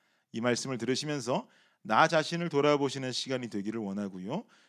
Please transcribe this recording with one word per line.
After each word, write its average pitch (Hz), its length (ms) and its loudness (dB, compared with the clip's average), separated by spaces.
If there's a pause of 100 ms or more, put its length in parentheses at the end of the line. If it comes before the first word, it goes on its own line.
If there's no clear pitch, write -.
(320)
이 113 80 -4
말씀을 123 380 0
들으시면서 131 680 -2 (360)
나 117 260 6
자신을 165 400 0
돌아보시는 139 640 2
시간이 127 360 -4
되기를 107 320 -4
원하고요. 101 640 -6 (240)